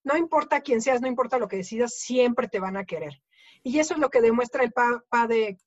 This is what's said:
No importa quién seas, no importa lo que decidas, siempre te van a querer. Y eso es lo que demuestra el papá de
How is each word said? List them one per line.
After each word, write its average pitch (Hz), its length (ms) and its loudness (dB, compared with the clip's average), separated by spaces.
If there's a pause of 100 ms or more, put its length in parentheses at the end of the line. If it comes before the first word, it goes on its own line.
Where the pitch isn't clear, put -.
No 285 140 0
importa 302 440 0
quién 247 200 0
seas, 247 200 2
no 262 60 -2
importa 247 300 0
lo 220 100 0
que 202 100 -6
decidas, 226 400 -4
siempre 247 500 0
te 202 120 -4
van 190 180 -6
a 190 80 -6
querer. 160 360 -10 (420)
Y 262 160 0
eso 311 160 2
es 311 40 -4
lo 269 100 2
que 240 120 4
demuestra 233 420 2
el 240 80 0
papá 240 560 0
de 220 400 0